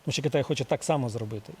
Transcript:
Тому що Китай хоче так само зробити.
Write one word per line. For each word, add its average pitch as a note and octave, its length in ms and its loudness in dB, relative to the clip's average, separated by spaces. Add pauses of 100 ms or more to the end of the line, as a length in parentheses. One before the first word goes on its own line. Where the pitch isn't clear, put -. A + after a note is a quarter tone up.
Тому - 80 0
що - 80 -2
Китай C#3+ 220 4
хоче C#3 200 0
так - 200 0
само C#3 260 2
зробити. A2 500 -6